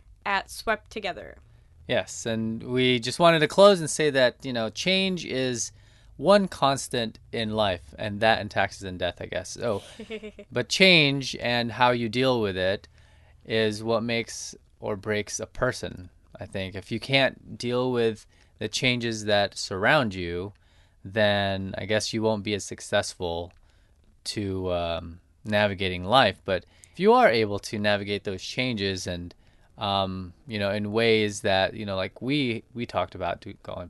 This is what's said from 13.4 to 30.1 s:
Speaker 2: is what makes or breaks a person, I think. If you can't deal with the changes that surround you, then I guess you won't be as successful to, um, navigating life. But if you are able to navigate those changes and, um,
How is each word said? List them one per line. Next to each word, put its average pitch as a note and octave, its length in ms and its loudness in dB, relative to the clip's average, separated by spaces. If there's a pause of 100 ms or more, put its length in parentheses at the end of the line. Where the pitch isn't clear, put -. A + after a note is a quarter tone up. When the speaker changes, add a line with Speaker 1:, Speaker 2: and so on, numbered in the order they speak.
Speaker 2:
is A2 360 0
what A2+ 220 0
makes A#2 500 -6 (280)
or A2 160 -6
breaks G#2 420 -4
a G2+ 60 -6
person, F#2 640 -6 (280)
I G2+ 80 -12
think. F#2+ 300 -8
If - 160 -12
you A2+ 80 -4
can't C3 580 0
deal B2 360 -2
with A2+ 320 0 (320)
the G#2+ 100 -6
changes A#2 580 -2
that G2+ 320 2
surround A2 560 0
you, F2+ 380 -6 (540)
then G2 720 0
I G2+ 80 -6
guess G#2+ 280 0
you A2 80 -2
won't A2 220 0
be G#2 100 -4
as F#2+ 120 -4
successful F2 880 -4 (720)
to, F#2+ 480 -4
um, E2+ 480 -4 (240)
navigating G2 580 0
life. A2 400 4
But F#2 220 -2 (260)
if - 80 -14
you G#3 140 4
are A#3+ 160 6
able G#2 300 2
to - 200 -8
navigate G2+ 460 0
those F#2+ 180 -6
changes G2+ 640 -4
and, F2 260 -8 (440)
um, F#2+ 560 -2 (140)